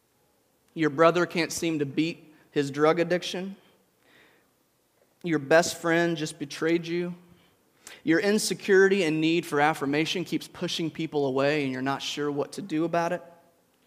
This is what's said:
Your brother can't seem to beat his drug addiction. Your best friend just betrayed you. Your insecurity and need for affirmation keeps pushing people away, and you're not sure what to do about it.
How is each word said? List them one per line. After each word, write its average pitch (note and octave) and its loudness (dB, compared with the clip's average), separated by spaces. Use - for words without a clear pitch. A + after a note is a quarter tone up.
Your D#3 0
brother E3 4
can't E3 -2
seem D#3+ -2
to C#3+ -2
beat D3+ -4
his C#3 -2
drug D3+ 2
addiction. F3+ -4
Your D#3+ 0
best D#3+ 2
friend E3+ 0
just D3+ -8
betrayed E3 -2
you. F3 -6
Your D#3+ 4
insecurity G3 4
and D#3 0
need E3 2
for D3 -2
affirmation D#3 0
keeps D3+ -6
pushing E3+ -6
people D3+ -2
away, C#3 0
and C3 -4
you're C3 -6
not C3+ -2
sure D3 -4
what C#3 -6
to - -12
do D#3 -4
about E3+ -2
it. F3 -6